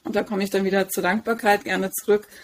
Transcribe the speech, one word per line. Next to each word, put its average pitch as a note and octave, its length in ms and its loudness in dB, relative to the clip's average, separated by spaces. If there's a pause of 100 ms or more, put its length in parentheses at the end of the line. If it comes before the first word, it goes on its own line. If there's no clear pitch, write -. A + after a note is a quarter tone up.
Und G#3+ 120 -4
da G3+ 80 0
komme G3+ 200 -2
ich G3 60 -4
dann G3 140 0
wieder F#3+ 240 2
zur F#3+ 140 -4
Dankbarkeit G#3 640 2
gerne F#3+ 280 -2
zurück. - 360 0 (160)